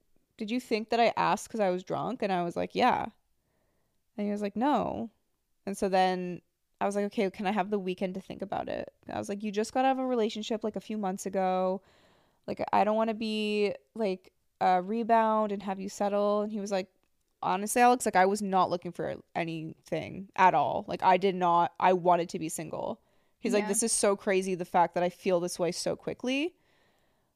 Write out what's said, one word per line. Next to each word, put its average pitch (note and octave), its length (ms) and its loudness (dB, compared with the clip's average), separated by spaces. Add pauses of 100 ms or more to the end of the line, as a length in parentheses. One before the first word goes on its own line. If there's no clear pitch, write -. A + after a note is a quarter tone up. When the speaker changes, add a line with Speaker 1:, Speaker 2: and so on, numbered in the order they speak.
(360)
Speaker 1:
"Did G#3+ 140 -8
you B3 100 -2
think A3+ 300 -4
that A#3 100 4
I A3+ 160 4
asked E3+ 340 -2
'cause A3+ 100 -4
I F#3+ 100 4
was F#3 140 -4
drunk?" D3 380 -4
And G3 100 -2
I F3 100 0
was E3+ 140 -4
like, F3+ 180 -4
"Yeah." G#3+ 320 2 (1120)
And G#3 100 -4
he G#3 60 -2
was G#3 100 -6
like, G3+ 140 -6
"No." A3+ 540 0 (560)
And G3 100 -4
so G3+ 120 0
then F#3 520 2 (400)
I G3+ 60 2
was G3+ 100 -2
like, G3+ 100 0
"Okay, G3 240 0
can G3+ 160 -6
I G3 60 0
have G#3 180 -2
the G#3 80 0
weekend F#3 360 -4
to F#3+ 60 -8
think - 220 -12
about - 260 -4
it?" - 240 -6 (160)
I - 100 -6
was G#3 100 -6
like, G3+ 140 -8
"You G#3+ 100 -6
just G#3+ 200 -2
got C4 120 2
out C4+ 80 4
of B3+ 60 -2
a C4 80 -4
relationship, A3+ 580 -2
like, G#3+ 120 -6
a F#3+ 40 -6
few G#3+ 180 -8
months G3 280 -6
ago. F#3 560 0 (640)
Like, - 260 -6
I G3 120 4
don't G#3+ 120 2
wanna A3 180 0
be, G#3+ 600 0 (200)
like, G3 380 -4 (280)
a F#3 220 4
rebound A3 680 2
and G3+ 100 -6
have G3 180 -6
you G3 80 -8
settle." G#3 540 0
And G#3+ 100 -6
he G#3+ 80 -6
was G3+ 100 -8
like, F#3+ 180 -2 (540)
"Honestly, G3+ 400 0
Alex, B3 240 6
like, G3+ 100 0
I F#3 100 8
was G#3 160 0
not F#3+ 280 2
looking F3 220 -4
for - 240 -6 (180)
anything E3 1040 -8
at F3+ 180 8
all. D3+ 340 0
Like, - 140 -6
I F#3+ 140 6
did F#3 180 0
not, E3+ 460 2
I F3+ 120 4
wanted F3 380 2
to F#3+ 80 -8
be D#3+ 100 -6
single." - 520 -8 (400)
He's - 120 -2
like, G#3 120 4
Speaker 2:
Yeah. G#3+ 40 -4
Speaker 1:
"This A3+ 140 0
is A3+ 100 0
so G3+ 240 4
crazy, F#3+ 380 0
the E3+ 100 -4
fact F3 300 2
that F3 80 0
I F3 80 2
feel F3+ 300 0
this F3 180 -4
way E3+ 140 0
so - 240 -4
quickly." C#4 580 -4 (800)